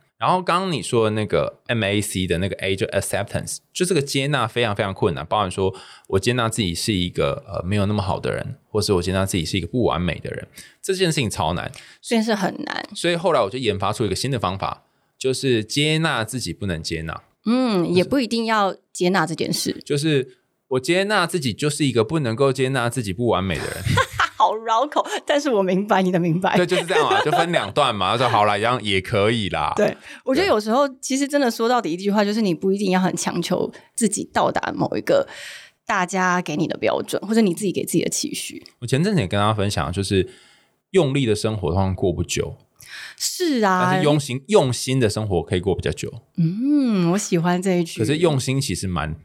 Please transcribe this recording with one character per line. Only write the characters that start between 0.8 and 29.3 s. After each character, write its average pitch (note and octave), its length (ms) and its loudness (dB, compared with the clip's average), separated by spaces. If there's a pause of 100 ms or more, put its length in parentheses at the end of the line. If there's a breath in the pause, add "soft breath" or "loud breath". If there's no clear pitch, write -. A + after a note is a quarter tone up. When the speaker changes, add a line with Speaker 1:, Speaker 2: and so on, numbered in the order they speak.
Speaker 1:
说 A2+ 220 2
的 A2 60 2
那 G#2+ 160 -2
个 - 400 -2
M A2+ 180 0
A G2+ 160 2
C F#2 260 -2
的 F2 120 0
那 F#2+ 100 0
个 F2+ 80 -4
A， F#2+ 180 -2
就 A2 120 -2
acceptance， - 720 -4 (120)
就 - 140 -2
这 F#3 100 0
个 D3+ 60 2
接 C#3 280 -2
纳 C3+ 180 0
非 A#2 160 0
常 G#2+ 120 0
非 G#2 80 0
常 G2 120 0
困 F#2+ 200 0
难， C#2 120 -8
包 G#2+ 140 0
含 F#2+ 100 0
说 F#2+ 240 0 (340 loud breath)
我 G2 100 2
接 A#2 140 2
纳 A#2+ 160 2
自 A2 140 -2
己 F2 120 0
是 - 200 -2
一 F2+ 160 2
个， C#2+ 360 -2
呃， - 200 -6
没 F#2+ 100 0
有 G2+ 80 2
那 G2+ 80 0
么 G#2 100 0
好 E2+ 160 -2
的 A#1+ 140 -4
人， - 240 -6 (140)
或 G#2+ 100 0
是 G2+ 140 2
我 F2 80 2
接 F#2 100 -2
纳 F#2+ 140 2
自 F#2+ 100 -2
己 E2+ 80 0
是 G2 140 -2
一 - 20 0
个 F2 60 -6
不 B2 180 -2
完 D2 160 2
美 F2 200 -2
的 - 100 -10
人， - 180 -10 (320 loud breath)
这 - 140 -4
件 F3+ 180 0
事 D3+ 80 0
情 A#2 80 0
超 D#2+ 240 -2
难。 A1+ 180 -4 (300 loud breath)
Speaker 2:
这 - 160 -2
件 A3 80 4
事 A3+ 100 0
很 F#3+ 200 -2 (100)
难。 - 180 -6 (120)
Speaker 1:
所 E3+ 160 -2
以 F3 40 0
后 E3 200 0
来 C3 80 4
我 G2 80 0
就 B2 80 -6
研 G#2 200 0
发 G2 140 0
出 A2 140 -2
一 - 20 0
个 F#2 60 -2
新 B2+ 160 -4
的 C3 80 -2
方 F#2+ 200 -2
法， - 260 -6 (340)
就 C3 160 0
是 B2 280 0
接 D3+ 360 0
纳 D3 260 0
自 A#2 160 -8
己 E2+ 140 -6
不 - 100 -10
能 E2+ 180 -4
接 D#2+ 200 -6
纳。 D#2+ 200 -8 (220)
Speaker 2:
嗯， A3 480 0
也 F3+ 100 4
不 B3+ 160 0
一 B3+ 80 0
定 A3+ 200 -2
要 G#3+ 280 0 (160)
接 F3+ 200 0
纳 F3+ 160 2
这 D#3 80 -4
件 - 180 -4
事。 - 320 -4
Speaker 1:
就 D3 140 -2
是 C#3+ 400 0 (360 loud breath)
我 C3 60 2
接 F3 240 0
纳 G3+ 220 2
自 F#3 120 -2
己 C3 140 -2
就 D3 180 -2
是 D3+ 140 -2
一 C3+ 80 2
个 A#2 100 4
不 D3+ 180 0
能 A#2 140 -2
够 C3+ 180 2
接 C3 180 0
纳 B2 200 0
自 B2+ 120 -6
己 G#2 100 -4
不 A#2 140 -2
完 F#2 160 2
美 F#2 140 -2
的 - 80 -4
人。 - 100 -6 (320)
Speaker 2:
<laughs> - 300 -4
好 - 200 2
绕 A3+ 300 0
口， D4+ 200 -2 (180)
但 D4 160 2
是 D4 80 -2
我 G#3+ 140 2
明 F#3 240 2
白 G#3 160 4
你 F#3 80 2
的 F3+ 80 2
明 E3+ 220 2
白。 F#3 160 0
Speaker 1:
对， F3+ 100 4
就 F3 100 0
是 E3+ 80 0
这 F3 100 -2
样 D3 140 4
嘛， F#4+ 140 2
就 D3+ 80 0
分 F3 220 2
两 A#2 200 0
段 C3+ 220 2
嘛， G2+ 220 0
Speaker 2:
<laughs> - 20 0
Speaker 1:
说 B2 100 2
好 G#2+ 160 4
啦， G#2 140 2
一 - 20 0
样 A#2 220 0
也 G2+ 180 2
可 G#2 300 2